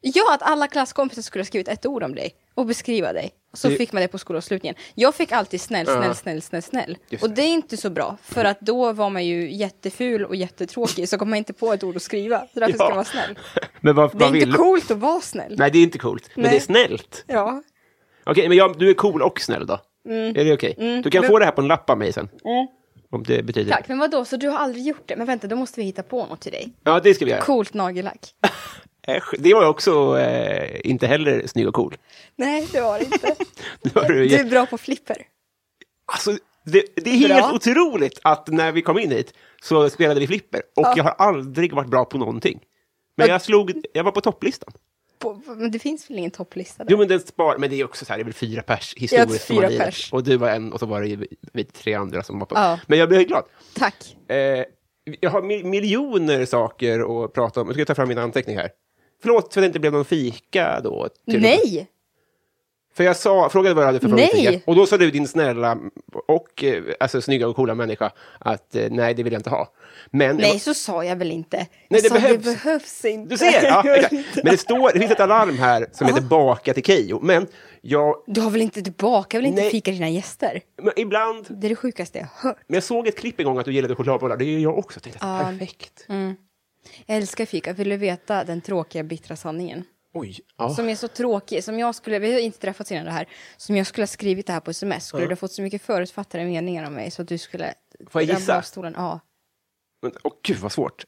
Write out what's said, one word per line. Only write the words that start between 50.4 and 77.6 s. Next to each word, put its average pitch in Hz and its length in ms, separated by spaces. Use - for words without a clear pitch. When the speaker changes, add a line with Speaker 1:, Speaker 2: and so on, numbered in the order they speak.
Speaker 2:
en, 110 220
och - 80
så 117 60
var 104 140
det 104 80
ju 104 180
vi 117 120
tre - 300
andra 98 280
som 98 160
var 98 80
på. - 100
Speaker 1:
Ja. 180 300
Speaker 2:
Men 151 120
jag 165 100
blev 185 140
glad. 185 220
Speaker 1:
Tack. - 420
Speaker 2:
Eh, 127 80
jag 180 100
har 190 120
mi-, 202 220
miljoner 196 800
saker 117 800
att 107 80
prata 120 280
om. 113 60
Jag 127 100
ska 147 80
ta 143 100
fram 135 140
min 120 100
anteckning 120 380
här. - 140
Förlåt 220 320
för 202 60
att - 20
det 190 40
inte 165 140
blev 151 120
någon 147 120
fika 151 800
då, - 240
till 214 100
Speaker 1:
Nej! 220 500
Speaker 2:
För 175 80
jag 180 120
sa, 190 320
frågade 185 260
vad 156 80
du 139 40
hade 131 140
för - 80
Speaker 1:
Nej. 226 220
Speaker 2:
favoritfika. 247 400
Och 170 60
då 190 100
sa 202 100
du, 180 140
din 143 180
snälla 120 500
och, - 360
eh, 113 180
alltså, 131 220
snygga 123 260
och 117 80
coola 120 180
människa, 110 380
att, - 340
eh, 110 160
nej, 117 240
det 120 80
vill 117 100
jag 107 80
inte 117 100
ha. - 220
Men 139 260
Speaker 1:
Nej, 208 140
Speaker 2:
jag 208 100
Speaker 1:
så - 140
sa 170 300
jag 180 120
väl 180 160
inte. 165 240
Speaker 2:
Nej, 175 100
Speaker 1:
Jag 214 140
Speaker 2:
det 220 60
Speaker 1:
sa, 240 60
Speaker 2:
behövs. 226 300
Speaker 1:
"Det 240 60
behövs 302 400
inte." 220 300
Speaker 2:
Du 214 40
ser, 320 260
ja, 269 200
Speaker 1:
<laughs> 277 120
Speaker 2:
exakt. - 180
Men - 100
det 190 60
står, 247 340
det 214 80
finns 220 120
ett 214 80
alarm 196 380
här 123 340
som 135 160
Speaker 1:
Ja. 127 60
Speaker 2:
heter 131 140
Baka 135 460
till 135 80
Keyyo. 123 400
Men 180 240